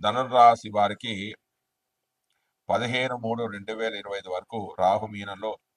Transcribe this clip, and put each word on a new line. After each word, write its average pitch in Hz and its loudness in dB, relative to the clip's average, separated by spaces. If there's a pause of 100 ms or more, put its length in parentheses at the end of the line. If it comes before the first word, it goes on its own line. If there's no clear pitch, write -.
ధనురాశి 120 6
వారికి 104 -2 (1300)
పదిహేను 123 -2
మూడు 113 -4
రెండు 101 -10
వేల 110 -4
ఇరవై 101 -8
ఐదు 95 -12
వరకు 95 -8
రాహు 101 2
మీనంలో 101 -10 (200)